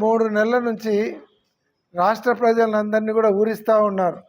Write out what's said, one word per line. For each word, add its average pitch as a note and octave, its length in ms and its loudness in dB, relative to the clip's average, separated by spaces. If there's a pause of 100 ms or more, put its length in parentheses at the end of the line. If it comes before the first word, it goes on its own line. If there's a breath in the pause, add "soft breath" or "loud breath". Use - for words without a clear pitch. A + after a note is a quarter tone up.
మూడు A3+ 200 2 (120)
నెలల A3+ 220 0 (100)
నుంచి A3 260 -4 (1000)
రాష్ట్ర G#3+ 380 0 (100)
ప్రజలందరినీ A3 760 0
కూడా A3 120 4 (100)
ఊరిస్తూ A3 360 0 (140)
ఉన్నారు. F#3 380 -2